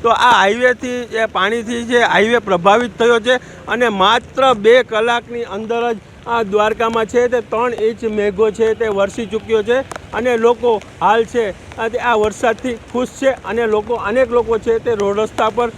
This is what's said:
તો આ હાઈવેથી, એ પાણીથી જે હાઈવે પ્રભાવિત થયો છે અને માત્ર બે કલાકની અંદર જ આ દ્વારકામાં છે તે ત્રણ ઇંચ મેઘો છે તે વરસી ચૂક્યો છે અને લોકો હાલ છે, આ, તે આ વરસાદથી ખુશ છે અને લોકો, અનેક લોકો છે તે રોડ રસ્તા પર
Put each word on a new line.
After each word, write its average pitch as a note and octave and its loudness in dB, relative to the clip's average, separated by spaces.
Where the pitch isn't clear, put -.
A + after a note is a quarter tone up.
તો A#3 0
આ A#3 4
હાઈવેથી, B3 2
એ A3+ -2
પાણીથી A3+ -4
જે A#3+ 0
હાઈવે A3 2
પ્રભાવિત G3+ 0
થયો A#3 4
છે A#3+ 0
અને A#3 0
માત્ર A#3+ 2
બે A3+ 4
કલાકની A#3 -2
અંદર A3 -4
જ A3 -6
આ A#3 -2
દ્વારકામાં A3 0
છે A#3+ 2
તે A#3+ 0
ત્રણ A#3 -2
ઇંચ A3 -4
મેઘો G#3+ 0
છે A3 0
તે A3 -2
વરસી G3+ -2
ચૂક્યો G#3+ -2
છે A#3+ 0
અને A#3 -2
લોકો A3+ 0
હાલ G#3+ 4
છે, A3+ -4
આ, A3+ -4
તે A3+ -6
આ A#3 0
વરસાદથી A3 -2
ખુશ A#3+ -6
છે - -2
અને A#3 -4
લોકો, G#3+ -2
અનેક A#3 0
લોકો A3+ 0
છે A3+ -2
તે A#3 -2
રોડ G3+ -2
રસ્તા G#3+ 0
પર A#3 -2